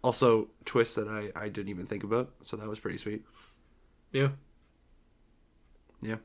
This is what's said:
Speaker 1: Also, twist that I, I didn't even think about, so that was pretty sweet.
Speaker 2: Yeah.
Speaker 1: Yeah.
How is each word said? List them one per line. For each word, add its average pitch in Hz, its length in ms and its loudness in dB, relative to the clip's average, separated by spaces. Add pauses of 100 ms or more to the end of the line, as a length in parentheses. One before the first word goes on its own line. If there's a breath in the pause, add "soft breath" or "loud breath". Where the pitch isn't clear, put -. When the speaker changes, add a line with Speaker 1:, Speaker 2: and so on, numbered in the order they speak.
Speaker 1:
Also, 117 440 6 (180)
twist - 300 2
that 107 120 -2
I, 104 220 -6 (100)
I 107 100 -6
didn't 101 200 -6
even 92 160 -8
think 101 180 -6
about, 117 280 0 (100)
so - 160 -8
that 107 100 -8
was 110 120 -8
pretty - 180 -6
sweet. 107 240 -6 (880 soft breath)
Speaker 2:
Yeah. 135 180 4 (1700)
Speaker 1:
Yeah. 110 240 -4